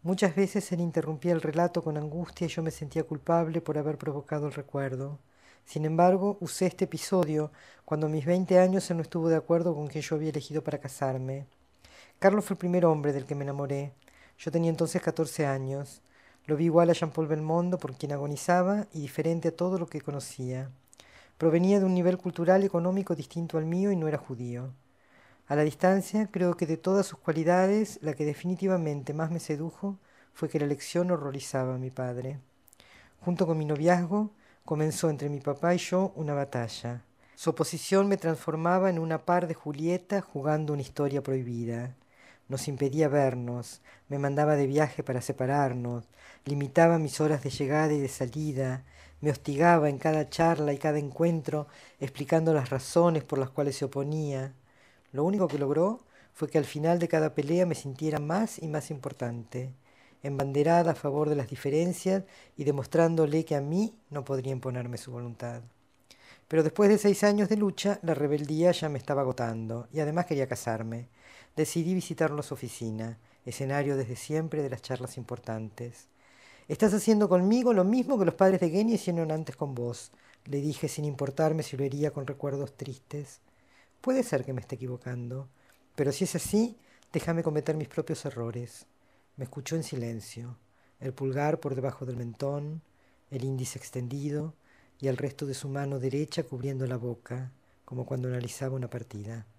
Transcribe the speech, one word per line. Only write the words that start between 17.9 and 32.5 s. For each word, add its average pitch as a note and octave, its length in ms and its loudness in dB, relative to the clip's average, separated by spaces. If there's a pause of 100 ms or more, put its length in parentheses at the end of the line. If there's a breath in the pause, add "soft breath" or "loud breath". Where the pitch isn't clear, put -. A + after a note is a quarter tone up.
quien C#3+ 160 -6
agonizaba, F3+ 840 0
y D#3+ 60 -6
diferente D#3+ 480 -2
a D#3+ 80 -2
todo F3+ 220 0
lo E3+ 100 -4
que D3+ 120 -8
conocía. C3 680 -8 (680 loud breath)
Provenía E3+ 420 6
de F#3+ 60 4
un F#3 100 4
nivel F3+ 240 4
cultural F3+ 440 4
y G3 40 2
económico F#3 480 0
distinto E3 440 -6
al D#3 80 0
mío F#3 260 2
y F#3+ 40 2
no D#3+ 120 0
era D3+ 80 0
judío. B2 560 -8 (760 soft breath)
A C#3+ 80 0
la D3+ 80 4
distancia, F#3+ 680 2
creo F3 260 2
que F3 100 0
de D#3+ 100 0
todas F#3+ 300 2
sus - 120 -12
cualidades, F3+ 840 2
la D3+ 140 -4
que D3+ 100 -2
definitivamente D#3+ 880 -2
más D#3 180 -2
me E3+ 100 -4
sedujo E3 580 -6 (340 soft breath)
fue - 160 -4
que D#3 100 -2
la D3 60 2
elección E3+ 460 0
horrorizaba C#3 640 -2
a B2+ 40 -4
mi B2+ 120 -6
padre. B2+ 480 -6 (840 loud breath)